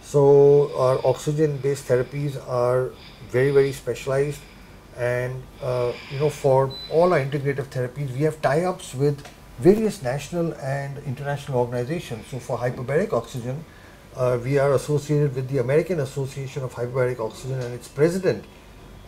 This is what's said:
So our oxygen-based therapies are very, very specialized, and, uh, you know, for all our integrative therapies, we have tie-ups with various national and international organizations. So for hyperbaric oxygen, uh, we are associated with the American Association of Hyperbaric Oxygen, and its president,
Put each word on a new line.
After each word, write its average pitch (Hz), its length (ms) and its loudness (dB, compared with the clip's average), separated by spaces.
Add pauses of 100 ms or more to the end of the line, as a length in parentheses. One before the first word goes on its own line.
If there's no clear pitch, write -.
So 143 760 6
our 131 280 2
oxygen-based 139 800 0
therapies 131 600 -2
are 123 440 0 (380)
very, 131 220 4
very 139 220 4
specialized, 139 680 -2 (580)
and, 123 460 -2 (180)
uh, 123 300 -2 (180)
you 135 100 -8
know, 147 100 2
for 135 420 4 (180)
all 170 220 4
our 165 80 4
integrative 139 460 -2
therapies, 131 500 -6
we 135 60 -2
have 156 200 0
tie-ups 170 540 0
with 143 320 0 (320)
various 208 420 4
national 147 520 -4
and 139 460 -6
international 139 600 -4
organizations. 123 680 -4
So 127 120 -10
for 123 180 -6
hyperbaric 127 540 -2
oxygen, 127 540 -6 (500)
uh, 127 280 0
we 135 140 0
are 139 160 4
associated 147 600 0
with 127 140 -6
the 139 80 -2
American 156 420 2
Association 135 640 -6
of 123 100 -8
Hyperbaric 123 460 -2
Oxygen, 127 400 -6
and 123 140 -6
its - 160 -14
president, 165 560 0 (640)